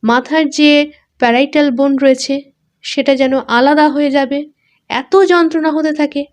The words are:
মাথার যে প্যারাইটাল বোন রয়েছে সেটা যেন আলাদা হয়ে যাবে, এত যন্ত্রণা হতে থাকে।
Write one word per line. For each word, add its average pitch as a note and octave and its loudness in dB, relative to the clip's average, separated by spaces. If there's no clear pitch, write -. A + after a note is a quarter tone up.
মাথার B3+ 0
যে D4 2
প্যারাইটাল C#4 0
বোন C#4 0
রয়েছে C4+ 0
সেটা C#4 -2
যেন C4 0
আলাদা C#4 2
হয়ে C#4+ -2
যাবে, C#4 -2
এত C4 -4
যন্ত্রণা E4 2
হতে D4+ -2
থাকে। D4 -4